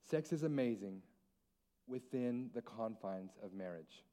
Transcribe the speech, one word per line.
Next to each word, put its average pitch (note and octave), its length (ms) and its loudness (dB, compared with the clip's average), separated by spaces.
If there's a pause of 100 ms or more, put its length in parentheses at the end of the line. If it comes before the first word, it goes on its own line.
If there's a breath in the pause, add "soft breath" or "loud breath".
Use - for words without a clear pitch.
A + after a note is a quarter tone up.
Sex D#3 220 4
is D#3 120 2
amazing, A2+ 580 2 (840)
within B2 680 0
the A#2 80 0
confines G#2 680 -2 (120)
of F#2+ 100 -8
marriage. F2+ 600 -6